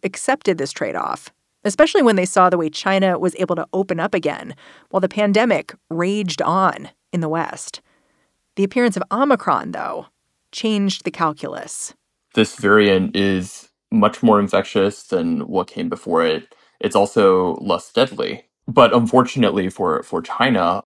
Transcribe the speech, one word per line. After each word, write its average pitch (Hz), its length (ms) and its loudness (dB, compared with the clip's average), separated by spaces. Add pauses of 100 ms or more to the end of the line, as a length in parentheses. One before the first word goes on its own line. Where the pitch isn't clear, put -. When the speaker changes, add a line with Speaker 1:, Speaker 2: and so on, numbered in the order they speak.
Speaker 1:
accepted 196 540 -2
this 139 140 -4
trade-off, - 600 -6 (340)
especially 320 360 4
when 226 140 4
they 185 100 2
saw 185 240 4
the 180 80 2
way 160 120 -2
China 190 500 0
was 180 180 0
able 180 200 -2
to 165 160 -6
open 190 260 -2
up 160 140 -2
again 160 420 -4 (340)
while 190 120 0
the 185 80 0
pandemic 208 640 0 (140)
raged 180 520 -4
on 170 480 0 (220)
in 175 80 -4
the 165 80 -2
West. - 540 -6 (720)
The 196 80 0
appearance 233 320 0
of 185 160 -6
Omicron, 196 600 0
though, - 360 -10 (440)
changed 202 520 -2
the 180 80 -6
calculus. - 840 -8 (420)
Speaker 2:
This 110 200 0
variant 101 600 2
is 98 540 -2 (220)
much 104 320 2
more 107 160 6
infectious 98 640 -2
than 82 380 -2
what 90 260 -4
came 85 220 -8
before 85 360 -2
it. 80 300 -4 (240)
It's 101 160 -4
also 95 600 4
less - 360 -4
deadly. - 540 -2 (200)
But - 280 6
unfortunately 113 760 2
for, 90 340 -2
for - 180 -6
China, 98 640 -2 (100)